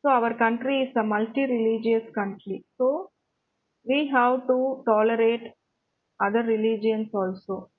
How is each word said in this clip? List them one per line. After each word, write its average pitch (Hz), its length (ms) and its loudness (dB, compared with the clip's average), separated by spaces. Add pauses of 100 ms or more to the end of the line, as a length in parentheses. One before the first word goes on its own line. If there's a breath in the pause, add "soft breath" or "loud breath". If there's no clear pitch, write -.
So 285 80 2
our 233 240 2
country 240 480 0
is 262 140 -4
a 226 60 0
multi-religious 226 1120 0
country. 196 500 -8 (120)
So 285 340 -2 (720)
we 277 280 0
have 254 340 2
to 262 400 0
tolerate 226 640 2 (720)
other 214 200 0
religions 220 680 0
also. 185 680 -6